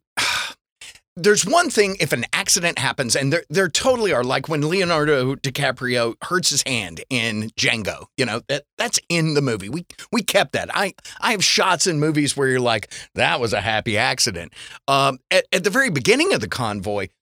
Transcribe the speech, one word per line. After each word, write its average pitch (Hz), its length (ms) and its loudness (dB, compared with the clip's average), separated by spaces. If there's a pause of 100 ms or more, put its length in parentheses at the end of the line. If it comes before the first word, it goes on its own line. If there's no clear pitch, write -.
(160)
<sighs> - 1000 -8
there's 190 280 4
one 320 240 4
thing 202 320 2
if 165 120 0
an 120 200 -2
accident 170 460 0
happens, 123 380 0
and 139 160 0
there, 170 180 0
there 180 180 2
totally 233 440 2
are, 123 120 2
like 135 240 -2
when 156 200 0
Leonardo 151 680 2
DiCaprio 123 840 -2
hurts 180 280 0
his 139 140 0
hand 98 360 -4 (100)
in 113 480 -2
Django, 101 480 -2 (100)
you 131 80 2
know, 113 240 -4
that, 139 160 -4 (120)
that's 233 320 -2
in 160 260 0
the 143 80 2
movie. 107 260 -2
We, 170 160 -10 (280)
we 226 100 0
kept 180 300 0
that. 90 220 -4
I, 190 200 -2 (260)
I 233 120 0
have 196 120 -2
shots 180 420 2
in 165 120 0
movies 147 380 0
where 139 120 2
you're 131 120 2
like, 113 320 0 (220)
"That 147 260 2
was 117 120 0
a 107 80 0
happy 107 380 0
accident." 113 540 -2 (340)
Um, 135 320 2 (120)
at, 180 220 4
at 190 120 2
the 202 60 2
very 254 200 2
beginning 190 440 4
of 123 60 0
the 101 80 -6
convoy, 104 600 -4 (140)